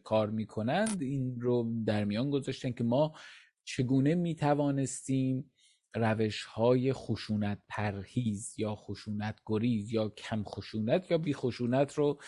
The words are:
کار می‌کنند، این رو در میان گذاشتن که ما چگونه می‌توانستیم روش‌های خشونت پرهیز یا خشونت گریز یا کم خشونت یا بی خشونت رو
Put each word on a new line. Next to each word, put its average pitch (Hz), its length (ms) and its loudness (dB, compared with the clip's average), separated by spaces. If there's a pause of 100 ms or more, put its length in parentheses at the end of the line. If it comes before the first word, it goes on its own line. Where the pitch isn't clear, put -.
کار 110 260 2
می‌کنند، 139 720 -2
این 127 400 -2
رو 117 440 0
در 104 200 2
میان 107 240 0
گذاشتن 135 420 -2
که 120 120 -4
ما 139 300 2 (500)
چگونه 135 520 2
می‌توانستیم 143 1400 0 (420)
روش‌های 113 1000 2
خشونت 104 680 -2 (100)
پرهیز 104 880 -4
یا 107 180 -2
خشونت 104 680 -6
گریز 110 480 0
یا 110 160 0
کم 110 340 -6
خشونت 110 680 -2
یا 170 60 2
بی 160 160 -2
خشونت 123 600 0
رو 147 340 0